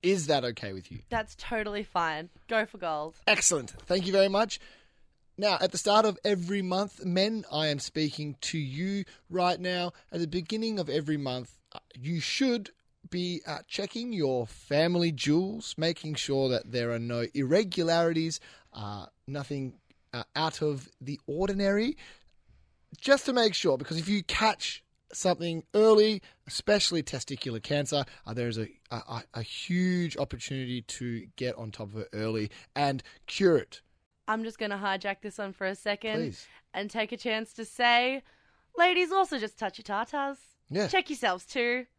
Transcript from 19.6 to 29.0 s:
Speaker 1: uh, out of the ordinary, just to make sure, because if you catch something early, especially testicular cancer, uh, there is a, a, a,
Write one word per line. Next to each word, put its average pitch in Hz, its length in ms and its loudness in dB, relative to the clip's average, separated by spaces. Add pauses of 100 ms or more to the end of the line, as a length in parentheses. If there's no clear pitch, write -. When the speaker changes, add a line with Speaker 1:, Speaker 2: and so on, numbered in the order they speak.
Speaker 1:
uh, 120 100 -8 (140)
out 156 260 0
of 143 260 -2 (120)
the 135 260 -10
ordinary, 196 720 0 (1040)
just 277 260 4
to 269 60 0
make 226 220 4
sure, 147 220 4
because 160 220 -4
if 165 100 -6
you 202 140 2
catch - 600 0 (300)
something 170 520 -2 (100)
early, 214 480 8 (240)
especially 190 560 2
testicular 127 600 -6
cancer, 143 420 0 (220)
uh, 110 60 -8
there 120 160 -2
is 110 100 -4
a, 110 100 -4 (220)
a, 123 60 -6
a, 113 260 -8 (120)